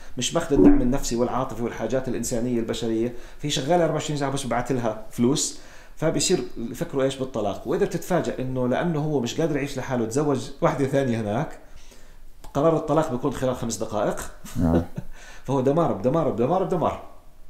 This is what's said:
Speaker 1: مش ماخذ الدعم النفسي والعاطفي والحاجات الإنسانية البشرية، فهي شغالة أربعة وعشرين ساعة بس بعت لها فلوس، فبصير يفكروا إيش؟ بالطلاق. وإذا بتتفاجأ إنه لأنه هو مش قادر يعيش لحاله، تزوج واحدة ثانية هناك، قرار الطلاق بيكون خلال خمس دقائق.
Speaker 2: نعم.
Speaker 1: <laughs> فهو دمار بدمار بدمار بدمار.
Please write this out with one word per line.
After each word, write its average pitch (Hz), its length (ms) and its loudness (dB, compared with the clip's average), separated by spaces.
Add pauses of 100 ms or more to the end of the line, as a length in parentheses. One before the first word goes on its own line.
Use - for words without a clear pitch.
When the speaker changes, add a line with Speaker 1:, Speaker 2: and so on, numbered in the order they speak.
(180)
Speaker 1:
مش 123 160 -2
ماخذ 160 220 2
الدعم 143 260 10
النفسي 123 340 2
والعاطفي 120 480 0
والحاجات 117 440 -2
الإنسانية 120 520 -2
البشرية، 113 540 -2 (260)
فهي 147 120 -4
شغالة 156 320 2
أربعة 151 100 2
وعشرين 151 240 -2
ساعة 139 140 -2
بس 135 140 -4
بعت 120 260 -2
لها 117 400 -2
فلوس، 123 480 2 (360)
فبصير 160 440 2 (180)
يفكروا 127 460 -4
إيش؟ 135 120 0
بالطلاق. 107 520 -4
وإذا 180 180 0
بتتفاجأ 160 540 -2
إنه 127 280 -2
لأنه 151 320 0
هو 151 200 0
مش 120 220 -2
قادر 156 140 2
يعيش 139 220 -4
لحاله، 120 280 -2
تزوج 135 440 0 (120)
واحدة 143 240 2
ثانية 131 360 2
هناك، 104 380 -2 (920)
قرار 160 220 4
الطلاق 147 360 2
بيكون 123 220 -2
خلال 127 220 0
خمس 113 200 -4
دقائق. 110 560 -2 (240)
Speaker 2:
نعم. 85 280 4 (300)
Speaker 1:
<laughs> - 320 -14
فهو 135 160 2
دمار 139 320 4
بدمار 131 360 2
بدمار 135 340 2
بدمار. 160 400 0 (460)